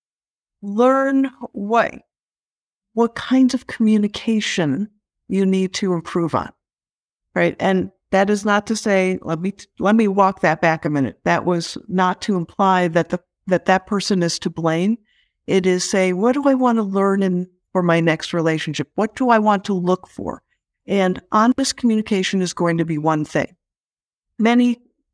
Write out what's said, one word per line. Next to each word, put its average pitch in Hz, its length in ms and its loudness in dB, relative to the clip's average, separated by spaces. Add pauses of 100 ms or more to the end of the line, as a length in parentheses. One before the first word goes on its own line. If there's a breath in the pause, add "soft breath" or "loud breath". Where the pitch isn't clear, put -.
(600)
learn 269 720 2 (220)
what, 214 420 -2 (1000)
what 226 220 0
kinds 262 400 2
of - 140 -8
communication 208 1200 -2 (380)
you 190 180 0
need 190 280 0
to 185 200 -2
improve 165 400 -4
on, 95 180 -6 (840)
right? 175 260 0
And 190 320 0 (180)
that 196 180 2
is 208 160 -2
not 208 220 0
to 220 100 -4
say, 190 460 0
let 165 180 -6
me, 190 140 -6 (240)
let 202 160 2
me 220 140 4
walk 196 320 2
that 160 200 2
back 160 240 0
a 156 60 -2
minute. 135 340 -2
That 170 200 0
was 170 420 -4
not 180 360 0
to 196 140 -2
imply 180 520 2
that 165 220 0
the, 175 100 -2 (260)
that 185 180 0
that 190 220 2
person 190 360 -2
is 170 180 -2
to 175 100 -4
blame. 165 480 -2 (480)
It 185 180 2
is 180 240 0
say, 185 240 0
"What 208 200 2
do 277 140 -2
I 277 60 6
want 254 240 2
to 220 60 0
learn 196 400 0
in, 180 260 -2 (240)
for 185 100 0
my 170 160 2
next 165 360 -2
relationship? 160 640 -2
What 220 200 -2
do 254 140 0
I 226 80 6
want 208 260 0
to 208 80 -4
look 180 340 -2
for?" - 360 -10 (440)
And 190 320 0 (140)
honest 247 460 2
communication 214 640 0
is 175 100 -2
going 170 240 -2
to 180 80 0
be 160 140 -4
one 156 260 0
thing. - 320 -4 (840)
Many 240 440 2 (320)